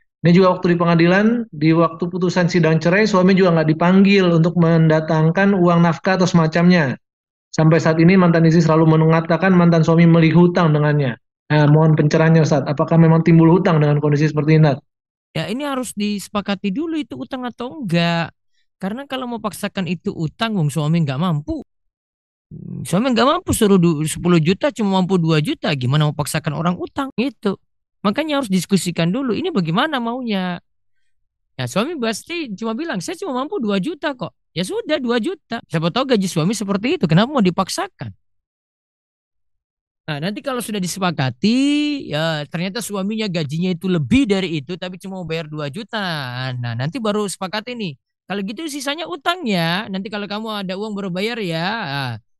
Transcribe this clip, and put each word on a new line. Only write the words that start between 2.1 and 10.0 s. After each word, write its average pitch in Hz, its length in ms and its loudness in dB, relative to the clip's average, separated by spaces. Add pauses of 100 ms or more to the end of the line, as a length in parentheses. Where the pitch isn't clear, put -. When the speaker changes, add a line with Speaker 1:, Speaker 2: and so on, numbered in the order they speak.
Speaker 1:
sidang 165 320 2
cerai, 185 280 2
suami 196 280 4
juga 180 200 4
nggak 160 140 2
dipanggil 185 640 4
untuk 165 240 2
mendatangkan 160 960 2
uang 175 300 4
nafkah 175 320 0
atau 180 120 2
semacamnya. 170 680 2 (540)
Sampai 160 300 4
saat 160 200 2
ini 170 160 6
mantan 170 280 4
istri 165 180 6
selalu 160 360 4
mengatakan 165 560 2
mantan 170 300 4
suami 165 220 4